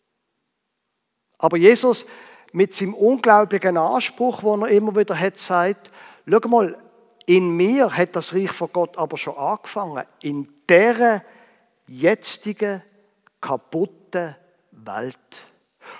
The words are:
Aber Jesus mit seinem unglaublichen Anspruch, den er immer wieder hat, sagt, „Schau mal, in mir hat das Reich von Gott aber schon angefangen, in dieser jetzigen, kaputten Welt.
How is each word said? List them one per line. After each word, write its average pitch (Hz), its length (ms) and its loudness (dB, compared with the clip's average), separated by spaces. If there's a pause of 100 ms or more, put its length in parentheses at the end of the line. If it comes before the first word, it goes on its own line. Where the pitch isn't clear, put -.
(1400)
Aber 165 180 0
Jesus 233 480 4 (460)
mit 196 200 0
seinem 196 220 -6
unglaublichen 208 840 2
Anspruch, 233 680 -2
den 208 200 0
er 220 60 -4
immer 214 280 2
wieder 202 240 0
hat, 185 200 -4
sagt, 185 520 -2 (380)
„Schau 226 180 2
mal, 214 300 2 (480)
in 180 320 4
mir 214 400 2
hat 175 180 -2
das 165 180 -6
Reich 190 180 -2
von - 200 -10
Gott 170 240 -4
aber 156 220 -6
schon - 180 -10
angefangen, 151 720 -8 (160)
in 143 260 -8 (220)
dieser 220 540 4 (640)
jetzigen, 196 960 -4 (580)
kaputten 165 920 -8 (360)
Welt. 110 460 -12 (840)